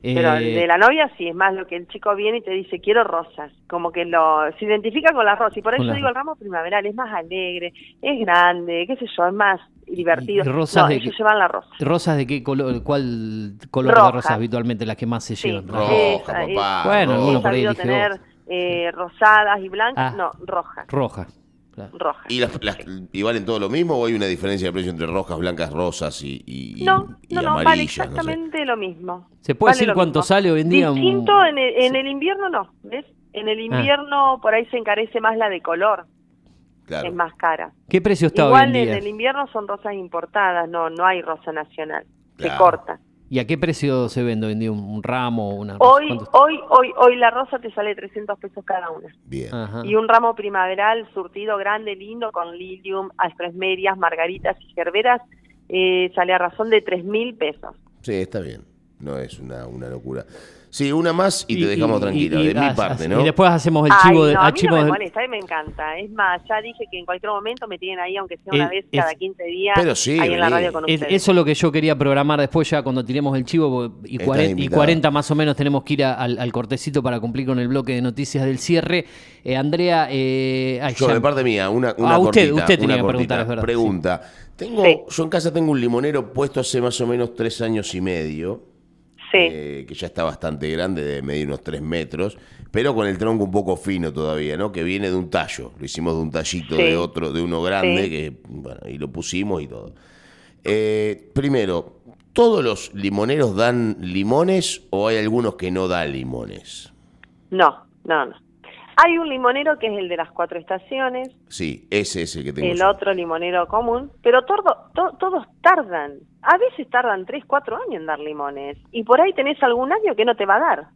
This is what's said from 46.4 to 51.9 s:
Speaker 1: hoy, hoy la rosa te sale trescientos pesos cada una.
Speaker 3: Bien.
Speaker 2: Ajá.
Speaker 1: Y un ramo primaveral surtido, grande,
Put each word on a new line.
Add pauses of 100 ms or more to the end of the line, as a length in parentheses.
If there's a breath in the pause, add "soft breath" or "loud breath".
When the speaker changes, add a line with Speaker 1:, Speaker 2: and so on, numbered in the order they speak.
Speaker 1:
hoy,
hoy
la
rosa
te
sale
trescientos
pesos
cada
una. (160)
Speaker 3:
Bien.
Speaker 2:
Ajá.
Speaker 1:
Y
un
ramo
primaveral
surtido,
grande,